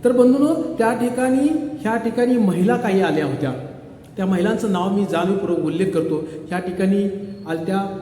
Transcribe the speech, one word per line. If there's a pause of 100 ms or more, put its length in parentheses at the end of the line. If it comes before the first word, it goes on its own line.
तर
बंधूंनो, (240)
त्या
ठिकाणी, (320)
ह्या
ठिकाणी
महिला
काही
आल्या
होत्या. (640)
त्या
महिलांचं
नाव
मी
जाणीवपूर्वक
उल्लेख
करतो. (240)
ह्या
ठिकाणी (460)
आलत्या (180)